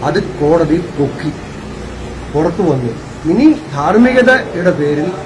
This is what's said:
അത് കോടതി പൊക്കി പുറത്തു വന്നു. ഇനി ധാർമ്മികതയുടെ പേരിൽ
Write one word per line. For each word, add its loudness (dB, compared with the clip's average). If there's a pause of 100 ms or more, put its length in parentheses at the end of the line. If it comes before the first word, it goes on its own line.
അത് 0
കോടതി 2
പൊക്കി -4 (1000)
പുറത്തു 0
വന്നു. 0 (380)
ഇനി 6 (180)
ധാർമ്മികതയുടെ 4
പേരിൽ -2 (140)